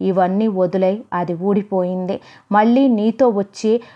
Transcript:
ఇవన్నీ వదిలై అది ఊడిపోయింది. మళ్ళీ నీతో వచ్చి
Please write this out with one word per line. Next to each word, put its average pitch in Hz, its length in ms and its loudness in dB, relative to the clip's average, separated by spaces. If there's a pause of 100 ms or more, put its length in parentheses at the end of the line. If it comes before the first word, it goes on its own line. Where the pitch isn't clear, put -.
ఇవన్నీ 190 460 0
వదిలై 190 560 0 (100)
అది 180 200 -4
ఊడిపోయింది. 185 880 -4 (320)
మళ్ళీ 233 360 4
నీతో 226 420 2
వచ్చి 214 520 -2 (140)